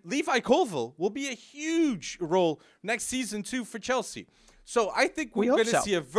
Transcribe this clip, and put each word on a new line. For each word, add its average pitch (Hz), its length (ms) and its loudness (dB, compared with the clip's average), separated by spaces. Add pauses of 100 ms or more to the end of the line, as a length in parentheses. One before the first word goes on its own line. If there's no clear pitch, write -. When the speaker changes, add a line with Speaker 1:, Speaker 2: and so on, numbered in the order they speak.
Speaker 1:
Levi 269 340 0
Colville 185 580 2
will 185 120 0
be 277 180 -6
a 262 60 -6
huge 302 880 -2
role 170 400 2 (200)
next 214 240 -4 (100)
season 208 280 -4
too 247 220 -6
for - 140 -12
Chelsea. 240 480 -4 (360)
So 214 320 0
I 247 140 4
think 302 260 -6
Speaker 2:
We 226 120 2
Speaker 1:
we're 262 100 4
Speaker 2:
hope 226 80 4
Speaker 1:
gonna 220 140 2
Speaker 2:
so. - 20 0
Speaker 1:
see 202 140 0
a 170 40 2 (200)